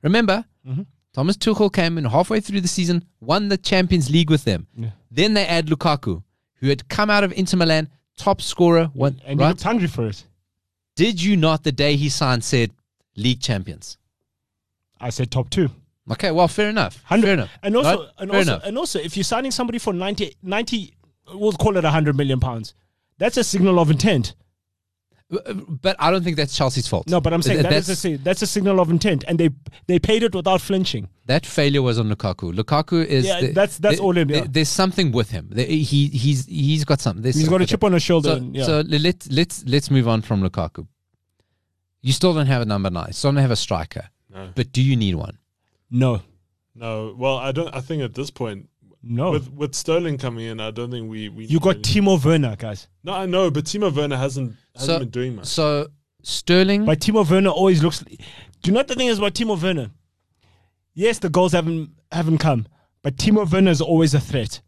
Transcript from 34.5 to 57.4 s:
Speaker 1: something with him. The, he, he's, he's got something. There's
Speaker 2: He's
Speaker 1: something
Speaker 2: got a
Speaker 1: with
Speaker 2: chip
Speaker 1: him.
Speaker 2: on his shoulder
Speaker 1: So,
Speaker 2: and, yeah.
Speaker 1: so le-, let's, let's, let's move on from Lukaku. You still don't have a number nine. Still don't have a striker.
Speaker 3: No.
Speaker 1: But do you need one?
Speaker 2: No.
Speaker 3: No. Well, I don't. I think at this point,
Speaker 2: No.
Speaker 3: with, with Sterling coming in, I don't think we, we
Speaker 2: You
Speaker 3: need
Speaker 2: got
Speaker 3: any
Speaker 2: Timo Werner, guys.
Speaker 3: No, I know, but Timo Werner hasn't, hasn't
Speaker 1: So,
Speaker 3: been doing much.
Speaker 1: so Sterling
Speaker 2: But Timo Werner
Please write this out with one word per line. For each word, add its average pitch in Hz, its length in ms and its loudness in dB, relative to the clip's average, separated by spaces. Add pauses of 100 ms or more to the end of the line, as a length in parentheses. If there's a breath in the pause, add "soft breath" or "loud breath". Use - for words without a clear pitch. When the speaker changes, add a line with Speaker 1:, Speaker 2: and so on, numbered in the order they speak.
Speaker 1:
something 185 420 2
with 117 180 0
him. 92 220 -10
The, 117 120 0
he, 143 440 2
he's, 135 380 0
he's 151 400 -2
got 143 160 0
something. 101 200 -4
There's 123 120 0
Speaker 2:
He's 156 100 4
Speaker 1:
something 165 140 2
Speaker 2:
got - 20 4
a 180 40 4
Speaker 1:
with - 40 -2
Speaker 2:
chip - 140 0
Speaker 1:
him. 214 60 2
Speaker 2:
on 185 40 4
his 170 100 4
shoulder 160 280 2
Speaker 1:
So, 156 60 2
Speaker 2:
and, 127 200 -8
yeah. 135 80 -2
Speaker 1:
so 151 220 2
le-, 151 140 0
let's, 170 300 -2
let's, 160 360 -2
let's 139 240 0
move 127 180 4
on 110 140 0
from 101 200 0
Lukaku. 85 440 -6 (1120)
You 131 140 0
still 180 180 2
don't 151 140 2
have 131 160 2
a - 20 -2
number 101 240 0
nine. 87 240 -6
Still 139 200 0
don't 143 100 4
have 127 80 4
a 110 60 2
striker. - 520 -6 (240)
Speaker 3:
No. 95 220 -16
Speaker 1:
But - 180 -2
do 123 80 0
you 131 160 4
need 101 200 0
one? - 200 -8 (540)
Speaker 2:
No. 123 320 0 (520)
Speaker 3:
No. 110 440 -10
Well, 135 180 0
I 131 160 -6
don't. 160 240 -6
I 131 60 -8
think 151 200 -6
at 117 120 -8
this 143 160 -8
point, 107 400 -10 (320)
Speaker 2:
No. 120 300 -4
Speaker 3:
with, 131 200 -4
with 143 220 -8
Sterling 160 420 -2
coming 117 300 -8
in, 113 140 -10
I 110 100 -8
don't 120 200 -8
think 113 200 -10
we, 107 180 -10
we 110 160 -14
Speaker 2:
You 123 140 -2
Speaker 3:
need 139 40 0
Speaker 2:
got 190 140 2
Speaker 3:
any 208 60 -12
Speaker 2:
Timo 196 420 2
Werner, 143 320 2
guys. 107 320 -12 (160)
Speaker 3:
No, 170 80 -8
I 190 140 -6
know, 180 240 2
but 147 140 -4
Timo 202 300 -2
Werner 143 220 -2
hasn't, 127 380 -6 (200)
hasn't 135 160 -8
Speaker 1:
So, 165 100 2
Speaker 3:
been 123 100 -6
doing 123 260 -6
much. - 100 -12
Speaker 1:
so 147 420 -2 (340)
Sterling 190 600 2
Speaker 2:
But 156 160 2
Timo 208 280 2
Werner 190 220 4